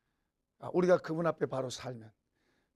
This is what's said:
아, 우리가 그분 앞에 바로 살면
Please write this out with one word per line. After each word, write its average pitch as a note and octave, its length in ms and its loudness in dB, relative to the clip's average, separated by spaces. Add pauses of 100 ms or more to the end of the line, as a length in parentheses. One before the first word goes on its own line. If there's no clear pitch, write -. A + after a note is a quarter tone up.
(600)
아, A#2+ 140 -10
우리가 F3+ 240 6
그분 E3 300 -2
앞에 D#3 180 0
바로 C3 240 -4
살면 A#2 420 -12 (640)